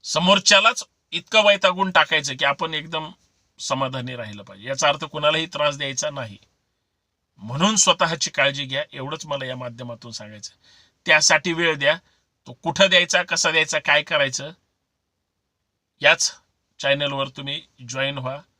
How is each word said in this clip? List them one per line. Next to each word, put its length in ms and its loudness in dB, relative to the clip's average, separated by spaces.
समोरच्यालाच 800 4
इतकं 340 2
वैतागून 460 4
टाकायचं 440 2
की 100 -4
आपण 280 -2
एकदम 380 -8
समाधानी 560 -6
राहिलं 280 -14
पाहिजे. 240 -20
याचा 220 0
अर्थ 160 -2
कुणालाही 400 -2
त्रास 320 -4
द्यायचा 320 -6
नाही. 280 -12
म्हणून 380 0
स्वतःची 540 2
काळजी 360 -2
घ्या, 180 -6
एवढंच 320 -10
मला 200 -6
या 100 -8
माध्यमातून 560 -12
सांगायचं. 400 -16
त्यासाठी 480 4
वेळ 220 0
द्या. 220 2
तो 60 -18
कुठं 360 2
द्यायचा, 340 4
कसा 280 -2
द्यायचा, 280 2
काय 240 2
करायचं, 480 -2
याच 380 2
चॅनलवर 480 -2
तुम्ही 340 -12
जॉईन 280 -6
व्हा 240 -8